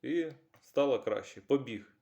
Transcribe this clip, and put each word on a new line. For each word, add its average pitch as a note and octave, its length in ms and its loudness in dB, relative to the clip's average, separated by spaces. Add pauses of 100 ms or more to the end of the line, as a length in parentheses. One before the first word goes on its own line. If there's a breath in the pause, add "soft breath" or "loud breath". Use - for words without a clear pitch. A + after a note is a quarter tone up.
і D#3+ 240 -2 (340)
стало C3+ 400 2
краще, G#2 400 -4
побіг. A#2 600 -2